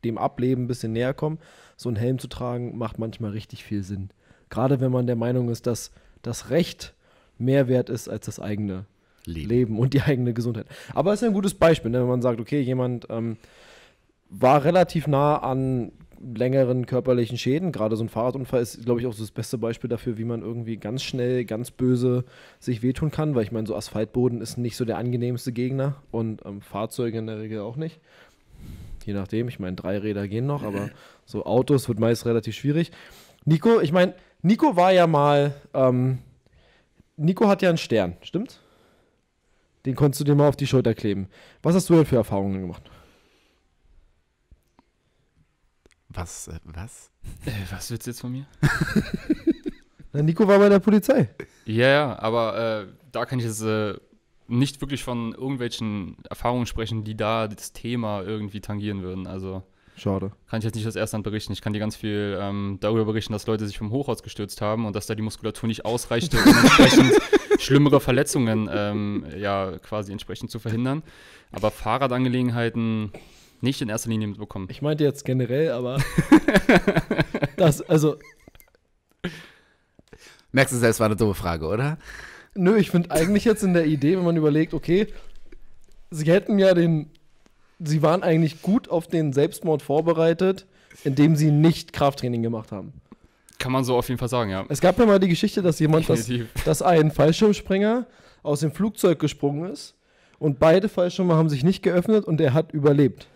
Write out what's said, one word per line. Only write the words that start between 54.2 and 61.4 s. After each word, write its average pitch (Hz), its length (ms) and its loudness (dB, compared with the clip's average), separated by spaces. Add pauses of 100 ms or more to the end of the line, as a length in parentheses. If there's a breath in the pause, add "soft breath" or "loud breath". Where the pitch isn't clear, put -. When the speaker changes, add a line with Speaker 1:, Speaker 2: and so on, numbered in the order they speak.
Speaker 3:
nicht 127 320 0
wirklich 139 240 -6
von 117 280 -6
irgendwelchen 117 840 -6 (140)
Erfahrungen 120 340 -2
sprechen, 110 400 -6
die 107 100 -10
da 110 320 -2
das - 280 -12
Thema 110 480 -6
irgendwie 104 400 -8
tangieren 104 400 -6
würden. 92 240 -8
Also 95 380 -10 (320 soft breath)
Speaker 1:
Schade. 98 360 -4 (160)
Speaker 3:
kann 113 100 -6
ich 107 60 -6
jetzt 113 120 -4
nicht 110 100 -6
aus 104 100 -6
erster 107 200 -4
Hand 104 80 -6
berichten. 104 280 -6